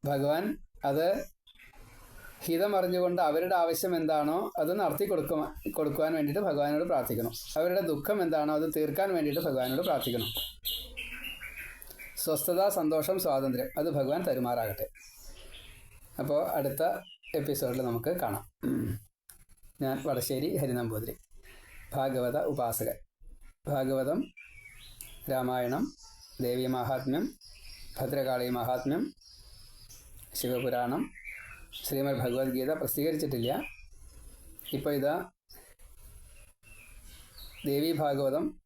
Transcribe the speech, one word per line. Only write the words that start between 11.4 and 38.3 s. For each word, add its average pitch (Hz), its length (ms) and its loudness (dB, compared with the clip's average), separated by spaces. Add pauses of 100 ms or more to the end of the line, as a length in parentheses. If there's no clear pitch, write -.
സ്വസ്ഥത, 170 460 2
സന്തോഷം, 160 500 2
സ്വാതന്ത്ര്യം, 135 580 2
അത് 156 120 2
ഭഗവാൻ 143 340 2
തരുമാറാകട്ടെ. 117 640 0 (1300)
അപ്പോൾ 143 220 2 (160)
അടുത്ത 139 260 0 (520)
എപ്പിസോഡിൽ 139 480 0
നമുക്ക് 120 300 0 (100)
കാണാം. 104 200 -2 (1400)
ഞാൻ 135 220 0
വടശ്ശേരി 139 540 0
ഹരിനമ്പൂതിരി, 120 580 -2 (800)
ഭാഗവത 131 440 2 (140)
ഉപാസകൻ. 120 480 -2 (680)
ഭാഗവതം, 135 520 2 (1120)
രാമായണം, 127 540 0 (560)
ദേവീ 123 260 0
മാഹാത്മ്യം, 131 580 0 (680)
ഭദ്രകാളി 131 560 0
മാഹാത്മ്യം, 127 520 0 (1300)
ശിവപുരാണം, 123 640 0 (840)
ശ്രീമദ് 139 360 0
ഭഗവത്ഗീത 131 520 0
പ്രസിദ്ധീകരിച്ചിട്ടില്ല. 143 800 0 (1200)
ഇപ്പോൾ 143 200 0
ഇതാ 143 200 2 (2500)
ദേവീ 147 280 2
ഭാഗവതം 143 520 2 (200)